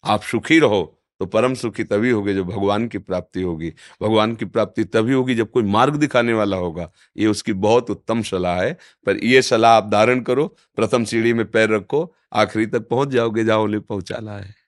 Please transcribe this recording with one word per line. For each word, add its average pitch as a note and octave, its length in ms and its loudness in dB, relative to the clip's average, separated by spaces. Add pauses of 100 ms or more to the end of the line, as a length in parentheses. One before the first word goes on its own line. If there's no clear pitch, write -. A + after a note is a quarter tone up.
आप G#2 180 0
सुखी D#3+ 380 0
रहो, G#2 360 2 (240)
तो F#2+ 60 -4
परम A2+ 280 0
सुखी B2 300 -6
तभी G#2+ 260 0
होगे G2+ 240 0
जो G2 100 -2
भगवान G2 440 -2
की G#2+ 100 -10
प्राप्ति F#2 440 -8
होगी। E2 320 -6 (280)
भगवान G#2+ 340 2
की A2+ 100 -8
प्राप्ति G#2+ 380 -2
तभी A2+ 300 0
होगी B2+ 220 0
जब A2+ 160 -2
कोई A#2+ 120 2
मार्ग A#2 320 2
दिखाने B2 380 0
वाला G2+ 240 0
होगा। E2+ 340 -6 (260)
ये G#2+ 100 0
उसकी G#2+ 260 -2
बहुत G#2+ 360 2
उत्तम A2 320 -4
सलाह F2+ 400 -2
है, C#3 160 -2 (280)
पर G2 120 0
ये B2+ 240 4
सलाह A2+ 300 4
आप G#2+ 180 4
धारण A2 300 2
करो, B2+ 360 -2 (200)
प्रथम A2+ 280 0
सीढ़ी A#2 300 0
में A2 180 -2
पैर A2 180 2
रखो, C#3 460 -2 (180)
आखिरी A2 320 0
तक A2+ 220 -4
पहुंच C3+ 220 -2
जाओगे A#2 340 0
जहां A2 160 2
उन्हें G#2 240 -2
पहुंचाना G#2+ 540 -10
है। G2 180 -16 (120)